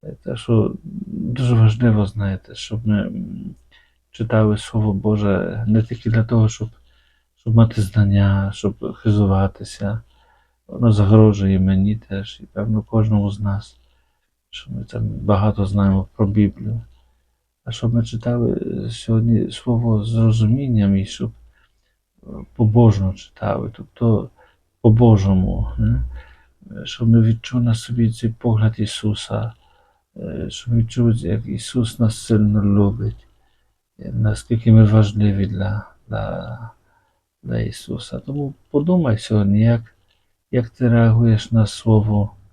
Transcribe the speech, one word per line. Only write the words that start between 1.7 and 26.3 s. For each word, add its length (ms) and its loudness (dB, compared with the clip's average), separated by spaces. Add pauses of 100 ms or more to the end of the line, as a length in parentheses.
знаєте, 500 -6
щоб 320 -8
ми, 140 0
м, 540 -10 (560)
читали 460 0
Слово 360 -2
Боже 760 -2
не 160 2
тільки 260 -8
для 140 2
того, 260 2
щоб, 200 -10 (680)
щоб 200 -4
мати 260 4
знання, 720 2
щоб 420 -6
хизуватися. 1040 -2 (680)
Воно 240 2
загрожує 680 4
мені 360 2
теж 480 -12
і, 20 -20
певно, 360 -4
кожному 500 0
з 80 -12
нас, 380 -6 (720)
що 220 -18
ми 120 -10
там 240 -6
багато 580 0
знаємо 500 0
про 120 0
Біблію. 540 -2 (840)
А 80 -12
щоб 220 -4
ми 100 0
читали, 840 -4
е, 40 -8
сьогодні 600 0
Слово 520 -2
з 120 -4
розумінням 840 2
і 80 -2
щоб, 260 -8 (920)
е, 40 -20 (280)
по-божому 580 4
читали, 640 -8
тобто 520 -2 (520)
по-божому, 840 4 (100)
не? 260 0 (680)